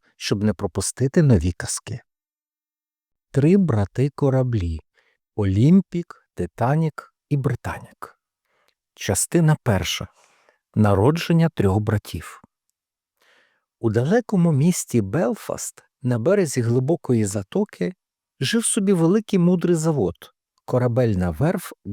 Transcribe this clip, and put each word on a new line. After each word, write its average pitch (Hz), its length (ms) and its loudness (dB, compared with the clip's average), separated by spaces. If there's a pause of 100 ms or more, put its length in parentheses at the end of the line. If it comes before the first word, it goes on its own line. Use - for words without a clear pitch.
(160)
щоб 104 280 -2
не 104 100 2
пропустити 123 680 -2
нові 92 300 4
казки. - 480 -10 (1300)
ТРИ 151 260 4
брати 135 580 0
КОРАБЛІ: 123 680 -2 (560)
«Олімпік», 135 1000 2
«ТИТАНІК» 156 800 -4 (140)
і 151 80 -2
«Британік». - 840 -8 (760)
Частина 156 680 0
перша. - 440 -2 (680)
Народження 139 800 2
трьох 98 240 0
братів. 104 640 -6 (1400)
У 117 100 -2
далекому 170 640 0
місті 143 500 0
Белфаст - 840 -6 (180)
на 123 160 -2
березі 160 420 0
глибокої 123 640 0
затоки 175 680 -4 (480)
жив 220 240 -2
собі 202 280 0
великий 185 460 2
мудрий 175 380 2
завод, 147 380 0 (500)
корабельна 117 680 0
верф 151 420 -4 (200)